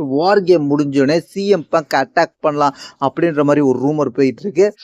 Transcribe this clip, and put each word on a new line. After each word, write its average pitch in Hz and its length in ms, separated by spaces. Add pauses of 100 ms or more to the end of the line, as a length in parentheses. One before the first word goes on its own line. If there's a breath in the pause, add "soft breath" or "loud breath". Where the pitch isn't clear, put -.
வார் 175 360
கேம் 165 240
முடிஞ்சோடனே 143 580
சி 196 220
எம் 185 240
பங்க் 165 240
அட்டாக் 147 460
பண்ணலாம் 147 340 (260 loud breath)
அப்படின்ற 147 440
மாதிரி 147 220
ஒரு 127 120
ரூமர் 143 360
போயிட்டு 131 280
இருக்கு. 190 240 (180)